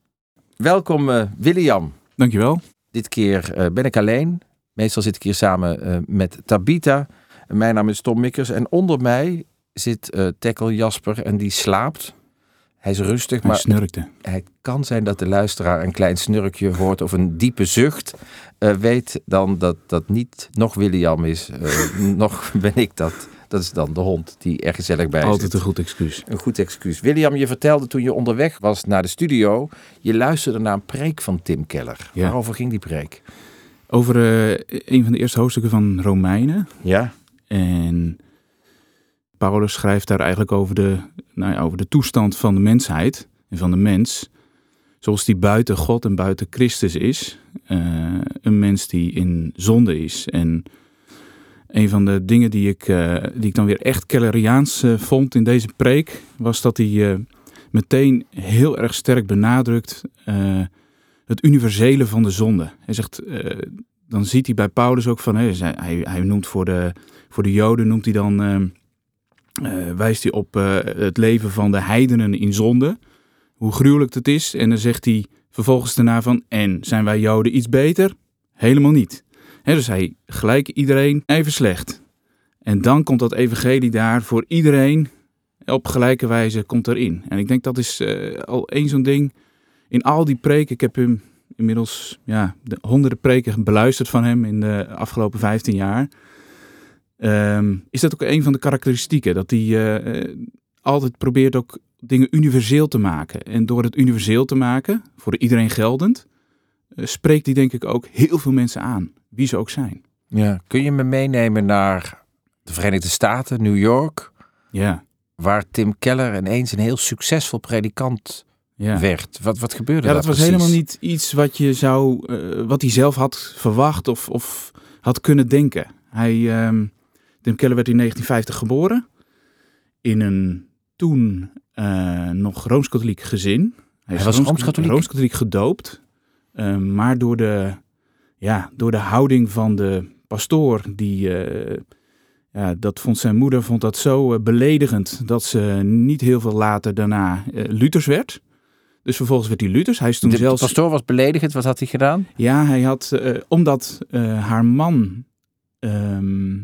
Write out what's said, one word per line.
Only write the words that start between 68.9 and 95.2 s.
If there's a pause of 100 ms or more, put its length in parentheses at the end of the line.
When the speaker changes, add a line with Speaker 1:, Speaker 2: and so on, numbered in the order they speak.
Speaker 2:
eh,
wijst
hij
op,
eh,
het
leven
van
de
heidenen
in
zonde. (560)
Hoe
gruwelijk
het
is.
En
dan
zegt
hij (260)
vervolgens
daarna
van,
"En
zijn
wij
Joden
iets
beter?" (400)
Helemaal
niet. (380)
Hè,
dus
hij (120)
gelijk
iedereen
even
slecht. (600)
En
dan
komt
dat
evangelie
daar
voor
iedereen (560)
op
gelijke
wijze
komt
erin.
En
ik
denk
dat
is,
eh,
al
één
zo'n
ding. (560)
In
al
die
preken,
ik
heb
hem (340)
inmiddels,
ja, (100)
de
honderden
preken
beluisterd
van
hem
in
de
afgelopen